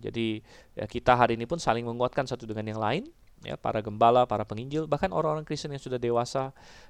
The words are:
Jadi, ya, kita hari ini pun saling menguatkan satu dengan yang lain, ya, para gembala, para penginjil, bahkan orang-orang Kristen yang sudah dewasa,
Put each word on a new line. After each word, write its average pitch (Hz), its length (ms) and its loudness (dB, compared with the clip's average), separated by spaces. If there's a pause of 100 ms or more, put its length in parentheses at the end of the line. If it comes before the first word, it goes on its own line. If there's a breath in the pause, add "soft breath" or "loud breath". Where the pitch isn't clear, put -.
Jadi, 113 400 -2 (320 soft breath)
ya, 107 160 -6
kita 123 320 4
hari 117 160 6
ini 117 80 -4
pun 170 160 -4
saling 120 240 0
menguatkan 123 400 0
satu 123 200 -8
dengan 107 240 -6
yang 110 120 -4
lain, 127 240 0 (380)
ya, - 160 -10
para 113 240 -2
gembala, 117 420 6
para 107 220 -2
penginjil, 139 400 -6
bahkan 151 240 0
orang-orang 156 320 -2
Kristen 151 320 -8
yang 135 80 -10
sudah 127 160 -4
dewasa, 123 560 0 (360 loud breath)